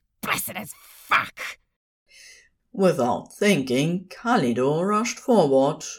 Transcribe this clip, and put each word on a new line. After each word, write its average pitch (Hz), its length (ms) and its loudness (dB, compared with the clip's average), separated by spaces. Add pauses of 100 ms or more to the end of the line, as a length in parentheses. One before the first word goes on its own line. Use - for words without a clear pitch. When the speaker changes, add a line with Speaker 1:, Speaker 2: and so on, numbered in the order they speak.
(220)
Speaker 1:
blessed - 340 -6
as 202 220 -12
fuck. - 640 -6 (1300)
Speaker 2:
Without 143 600 0
thinking, 170 760 0
Kalido 147 720 0
rushed 214 380 -2
forward 151 640 2 (160)